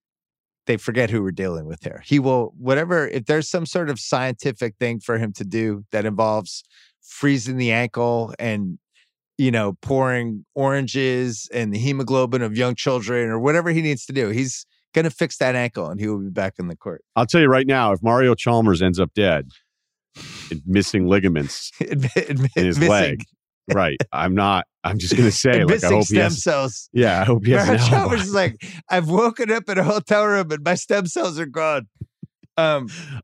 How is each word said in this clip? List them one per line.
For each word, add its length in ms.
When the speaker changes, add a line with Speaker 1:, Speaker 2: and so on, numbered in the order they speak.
Speaker 1:
they 100
forget 340
who 120
we're 80
dealing 360
with 180
here. 200
He 140
will, 400
whatever, 480
if 200
there's 220
some 180
sort 220
of 120
scientific 800
thing 180
for 200
him 160
to 100
do 480
that 120
involves 600
freezing 560
the 140
ankle 680
and, 400
you 140
know, 280
pouring 640
oranges 960
and 180
the 60
hemoglobin 640
of 140
young 180
children 540
or 100
whatever 320
he 100
needs 260
to 60
do, 180
he's 360
gonna 180
fix 260
that 180
ankle 340
and 120
he 80
will 100
be 120
back 280
in 80
the 100
court. 280
Speaker 2:
I'll 120
tell 140
you 80
right 180
now, 260
if 100
Mario 320
Chalmers 480
ends 160
up 160
dead 340
and 160
missing 400
ligaments 680
Speaker 1:
<laughs> 40
Admi-, 280
admi-, 480
Speaker 2:
in 80
his 140
Speaker 1:
missing 120
Speaker 2:
leg, 340
right, 260
I'm 220
not, 320
I'm 140
just 180
gonna 140
say, 200
Speaker 1:
<laughs> 100
And 80
Speaker 2:
like, 20
I 40
Speaker 1:
missing 160
Speaker 2:
hope 80
he 60
Speaker 1:
stem 80
Speaker 2:
has, 200
Speaker 1:
cells. 520
Speaker 2:
yeah, 260
I 40
hope 200
he 80
has 140
Speaker 1:
Mario 80
Speaker 2:
an 60
alibi. 160
Speaker 1:
Chalmers 260
is 120
like, 300
"I've 220
woken 400
up 180
in 80
a 60
hotel 420
room 260
and 140
my 120
stem 300
cells 320
are 60
gone." 440
Um, 320